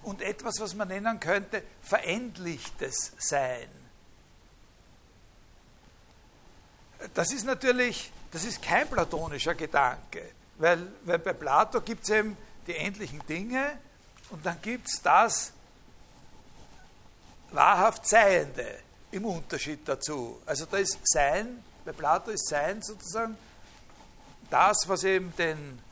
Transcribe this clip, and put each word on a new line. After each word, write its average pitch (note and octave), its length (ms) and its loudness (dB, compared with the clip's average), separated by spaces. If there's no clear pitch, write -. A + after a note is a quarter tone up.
und G3 180 -8
etwas, G3+ 380 -4
was G3 160 -6
man G#3 140 -2
nennen G3+ 320 -2
könnte, G3 420 -2
verändlichtes F3+ 1400 -4
Sein. B2+ 520 -2
Das E3+ 180 0
ist B3 140 -4
natürlich, B3 680 0
das E3 120 -8
ist A3+ 180 -8
kein B3+ 280 2
platonischer D#3+ 680 -2
Gedanke, B2+ 760 0
weil, E3+ 300 4
weil E3+ 160 2
bei F3 140 -4
Plato D3+ 480 4
gibt's - 280 -6
eben G#3+ 280 2
die F3 100 -6
endlichen F3 520 -6
Dinge B3+ 500 -4
und D3+ 160 -10
dann E3+ 160 -2
gibt's - 400 -6
das F#3 500 4
wahrhaft F#3 560 6
Seiende F#3 720 4
im G3+ 140 -6
Unterschied D#3 640 -6
dazu. B2+ 580 -4
Also D3 200 -4
da F#3 120 -4
ist G3 260 0
Sein, F#3+ 600 2
bei D#3+ 80 -12
Plato D#3 400 0
ist - 160 -4
Sein D#3+ 340 0
sozusagen G#3+ 560 -8
das, F3 380 6
was F#3 160 0
eben F#3+ 340 0
den D3+ 420 -4